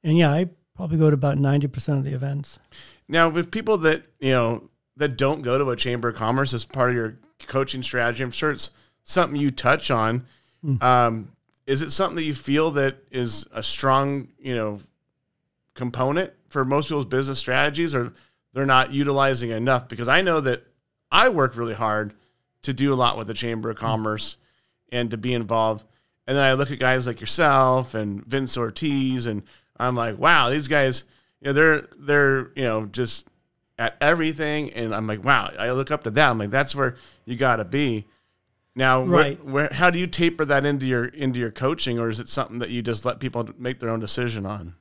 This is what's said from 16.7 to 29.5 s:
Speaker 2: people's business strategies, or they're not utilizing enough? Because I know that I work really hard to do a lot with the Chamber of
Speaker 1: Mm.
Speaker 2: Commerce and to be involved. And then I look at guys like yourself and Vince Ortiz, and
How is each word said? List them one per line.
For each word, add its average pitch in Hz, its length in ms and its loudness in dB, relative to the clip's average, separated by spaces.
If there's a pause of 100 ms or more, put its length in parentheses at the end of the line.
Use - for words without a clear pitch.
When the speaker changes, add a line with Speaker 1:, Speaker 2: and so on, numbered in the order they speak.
Speaker 2:
people's 147 180 -2
business 131 320 -2
strategies, 143 560 0
or 120 180 -2 (400)
they're 139 140 -2
not 131 260 4
utilizing 139 580 2
enough? 123 380 0
Because 117 200 -6
I 160 140 6
know 170 200 2
that 127 220 -2 (460)
I 214 180 6
work 135 280 2
really 117 180 -4
hard 107 400 -2 (480)
to 139 100 -4
do 135 200 0
a 131 40 2
lot 120 200 2
with 110 100 -8
the 110 80 -8
Chamber 113 360 -6
of 107 60 -8
Speaker 1:
Mm. - 40 -16
Speaker 2:
Commerce 110 560 -4 (540)
and 120 200 -2
to 117 60 -6
be 123 180 -2
involved. 110 500 0 (420)
And 135 100 -2
then 143 80 2
I 131 100 6
look 135 160 -2
at 139 80 -8
guys 127 280 2
like 117 140 -6
yourself 131 760 2
and 101 320 -4
Vince 127 300 -4
Ortiz, 127 680 -2
and 104 160 -4 (360)